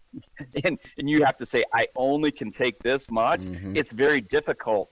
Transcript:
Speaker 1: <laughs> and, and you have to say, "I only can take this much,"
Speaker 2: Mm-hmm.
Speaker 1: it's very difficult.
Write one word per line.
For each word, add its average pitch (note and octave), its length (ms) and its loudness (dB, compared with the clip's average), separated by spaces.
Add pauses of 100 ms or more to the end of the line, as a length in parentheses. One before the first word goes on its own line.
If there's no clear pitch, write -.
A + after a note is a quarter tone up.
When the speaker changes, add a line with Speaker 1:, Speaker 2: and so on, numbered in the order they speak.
(120)
Speaker 1:
<laughs> - 520 -10
and, D3 160 0 (180)
and C#3 120 -4
you D3+ 140 4
have C3 140 2
to A#2+ 80 -10
say, B2 180 0 (100)
"I A2+ 220 2
only C#3+ 360 0
can A2 200 -10
take B2+ 300 -2
this C3 300 -2
much," A2+ 300 2
Speaker 2:
Mm-hmm. F#2 360 -8
Speaker 1:
it's D3 140 -2
very C#3 300 2
difficult. A#2 720 -2